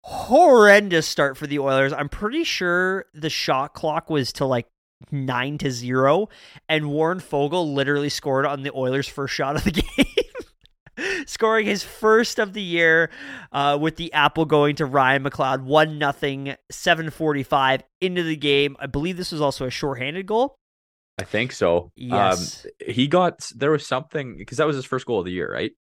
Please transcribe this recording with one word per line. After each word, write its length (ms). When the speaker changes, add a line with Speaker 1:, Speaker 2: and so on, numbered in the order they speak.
Speaker 1:
horrendous 1000
start 280
for 120
the 120
Oilers. 340
I'm 160
pretty 340
sure 680
the 180
shot 420
clock 360
was 240
to, 120
like, 220
nine 460
to 140
zero, 580
and 220
Warren 280
Foegele 540
literally 360
scored 360
on 180
the 100
Oilers' 340
first 260
shot 240
of 80
the 60
<laughs> 1300
game. 300
Scoring 380
his 180
first 560
of 140
the 80
year, 480
uh, 280
with 180
the 160
apple 320
going 320
to 80
Ryan 380
McLeod, 400
one 360
nothing, 560
seven 400
forty-five 720
into 240
the 120
game. 440
I 80
believe 300
this 140
was 100
also 240
a 40
shorthanded 560
goal. 300
Speaker 2:
I 40
think 280
so. 440
Speaker 1:
Yes. 680
Speaker 2:
Um, 60
he 140
got, 480
there 160
was 160
something, 580
'cause 140
that 80
was 80
his 100
first 220
goal 120
of 60
the 60
year, 200
right? 300